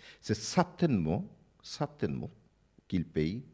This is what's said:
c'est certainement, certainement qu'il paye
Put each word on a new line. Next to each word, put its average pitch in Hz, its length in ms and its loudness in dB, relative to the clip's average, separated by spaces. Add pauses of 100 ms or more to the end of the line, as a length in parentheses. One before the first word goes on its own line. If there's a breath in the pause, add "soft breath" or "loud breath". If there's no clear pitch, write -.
(220 loud breath)
c'est 107 140 0
certainement, 139 920 2 (340)
certainement - 680 -4 (580)
qu'il 90 160 0
paye 85 400 -2 (100)